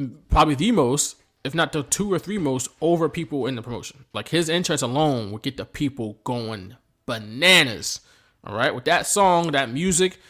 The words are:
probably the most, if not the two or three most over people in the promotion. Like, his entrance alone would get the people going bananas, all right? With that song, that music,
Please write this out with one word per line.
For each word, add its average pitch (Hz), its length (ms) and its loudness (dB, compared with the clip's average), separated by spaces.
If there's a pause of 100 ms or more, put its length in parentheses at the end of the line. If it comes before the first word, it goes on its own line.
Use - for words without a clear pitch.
(280)
probably 160 260 6
the 170 160 2
most, 147 460 2 (280)
if 135 100 -6
not 160 180 0
the - 120 -2
two 202 280 -2
or 170 60 2
three 202 180 -6
most 135 320 -2 (140)
over 165 260 2
people 147 380 -4
in 131 80 -4
the 110 80 -8
promotion. - 500 -12
Like, 104 160 -6
his 160 220 0
entrance 170 320 0
alone 127 500 0
would 110 100 -10
get 139 140 -8
the 95 80 -10
people 120 600 -6
going 113 520 -8 (300)
bananas, 120 920 0 (440)
all 101 100 -8
right? 117 200 0
With 127 100 -10
that 170 220 2
song, 175 460 4
that 135 180 0
music, 180 480 0 (120)